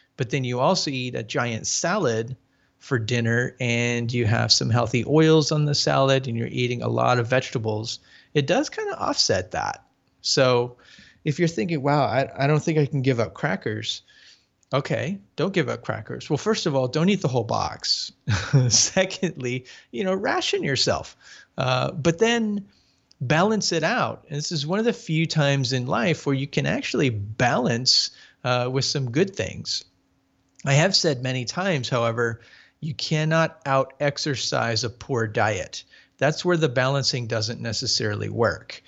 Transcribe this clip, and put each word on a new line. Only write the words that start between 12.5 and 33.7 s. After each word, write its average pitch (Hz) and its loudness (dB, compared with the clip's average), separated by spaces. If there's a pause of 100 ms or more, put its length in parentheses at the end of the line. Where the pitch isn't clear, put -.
think 156 2
I 147 4
can 135 -2
give 127 2
up 101 -2
crackers." 110 -4 (720)
Okay, 143 -2 (160)
don't 190 -2
give 160 0
up 117 -6
crackers. 117 -8
Well, 151 0
first 214 -2
of 151 0
all, 131 2
don't 160 2
eat 196 2
the 170 0
whole 123 0
box. - -4 (300)
<laughs> 127 4
Secondly, 135 0 (260)
you 233 -4
know, 190 0
ration 330 -2
yourself, 123 0 (420)
uh, 127 0
but 165 0
then 214 0 (540)
balance 170 2
it 160 0
out. 175 -2
And 147 -8
this 147 -6
is 147 -4
one 190 -2
of 226 0
the 233 2
few 160 0
times 139 2
in 127 -2
life 185 0
where 143 2
you 135 -2
can 139 0
actually 190 0
balance, 120 0 (320)
uh, 123 0
with 131 0
some 131 -2
good 196 0
things. - -6 (800)
I 139 2
have 165 4
said 139 0
many 127 -2
times, 170 -2
however, 117 0 (400)
you 156 -8
cannot 160 0
out-exercise 135 0